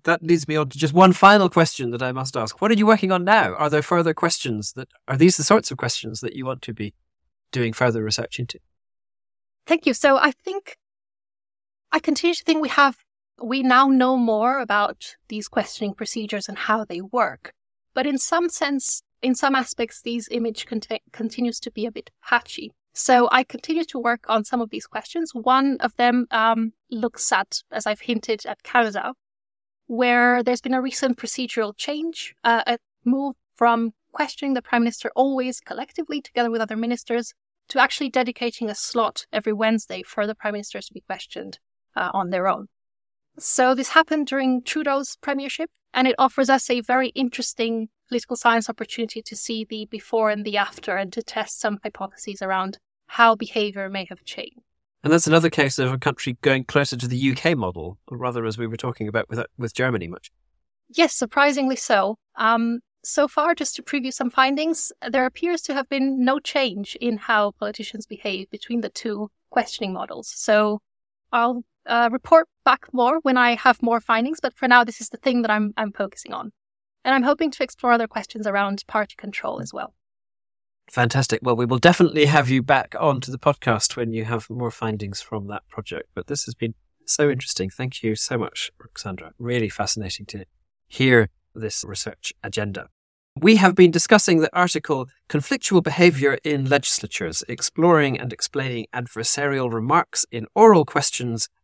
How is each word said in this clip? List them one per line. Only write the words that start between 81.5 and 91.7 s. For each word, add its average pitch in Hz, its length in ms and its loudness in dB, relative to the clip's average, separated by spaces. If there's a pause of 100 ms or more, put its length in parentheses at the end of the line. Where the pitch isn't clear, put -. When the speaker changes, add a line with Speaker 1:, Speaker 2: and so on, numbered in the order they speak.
Speaker 1:
we 123 100 0
will 123 120 0
definitely 160 480 6
have 143 220 4
you 131 140 2
back 135 360 2
onto 131 340 0
the 131 80 -10
podcast - 560 0
when 117 160 -4
you 113 120 -4
have 113 240 -6
more 120 220 -6
findings 104 500 -6
from 101 280 -10
that 101 200 -12
project. - 460 -12
But 90 140 -10
this - 160 -6
has 120 100 -12
been 113 200 -6 (300)
so - 240 0
interesting. 120 420 -2
Thank 131 340 -10
you 110 100 0
so 120 240 -4
much, - 320 -8 (100)
Ruxandra. - 560 -14
Really 117 320 -2
fascinating 101 580 -6
to 98 180 -14 (420)
hear 123 420 4 (260)
this - 300 -8